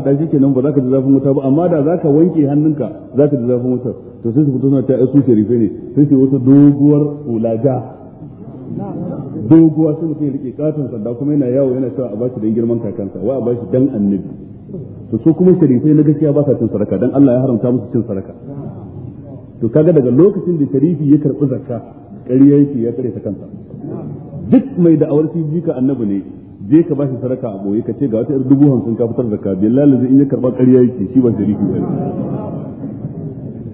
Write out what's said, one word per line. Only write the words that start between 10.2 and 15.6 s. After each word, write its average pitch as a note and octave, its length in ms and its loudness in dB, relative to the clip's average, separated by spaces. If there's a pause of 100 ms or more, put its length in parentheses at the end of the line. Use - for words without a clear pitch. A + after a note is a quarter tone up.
ya C#3 60 -2
riƙe B2+ 240 -8
katon D3+ 340 -4
sanda A2+ 240 -6
kuma C#3 200 -4
yana C#3+ 140 2
yawo C3 260 2
yana C3 200 -2
cewa B2+ 180 -6
a G#2 40 -8
ba A#2+ 180 -2
shi A#2 60 -10
dan A2 140 0
girman A#2 260 0
kakansa, G2 400 -8
wa A2 160 -2
a C3 60 -4
ba A#2 120 -2
shi A#2 160 -6
dan C3 240 2
annabi. G2+ 300 0 (880)
To, A2 60 -2
su D#3+ 160 2
kuma F#3 260 4
sharifai D3 340 4